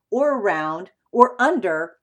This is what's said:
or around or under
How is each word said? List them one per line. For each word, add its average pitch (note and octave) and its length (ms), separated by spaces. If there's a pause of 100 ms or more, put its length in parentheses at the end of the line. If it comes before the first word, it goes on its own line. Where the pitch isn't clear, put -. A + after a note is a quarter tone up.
(100)
or C#4 280
around E3 520 (220)
or B3 280
under F#3 640